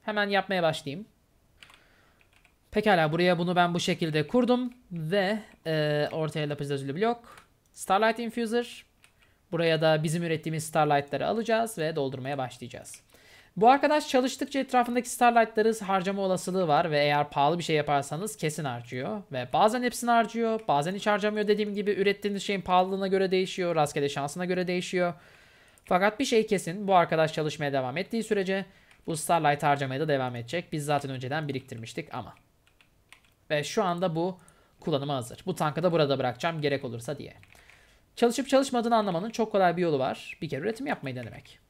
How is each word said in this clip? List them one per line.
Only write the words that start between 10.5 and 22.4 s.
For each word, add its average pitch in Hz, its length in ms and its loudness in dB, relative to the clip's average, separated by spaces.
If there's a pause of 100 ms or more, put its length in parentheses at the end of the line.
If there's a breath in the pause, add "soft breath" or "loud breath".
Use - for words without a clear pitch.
Starlight'ları 147 600 0
alacağız 220 520 0
ve 160 180 -2
doldurmaya 135 420 -4
başlayacağız. - 640 -12 (540 soft breath)
Bu 220 140 8
arkadaş 294 380 4
çalıştıkça 269 500 0
etrafındaki 247 520 0
Starlight'ları 220 760 4
harcama 190 380 0
olasılığı 185 460 0
var 160 220 4
ve 147 80 2
eğer 147 320 2
pahalı 151 280 2
bir 170 40 -6
şey 156 140 0
yaparsanız 147 600 -2
kesin 151 280 -4
harcıyor. 131 580 -6 (100)
Ve 123 200 -6
bazen 214 300 4
hepsini 240 280 -2
harcıyor, 226 580 2
bazen 151 260 2
hiç 202 120 -6
harcamıyor. 208 420 0
Dediğim 208 260 2
gibi 202 160 -2
ürettiğiniz 202 520 0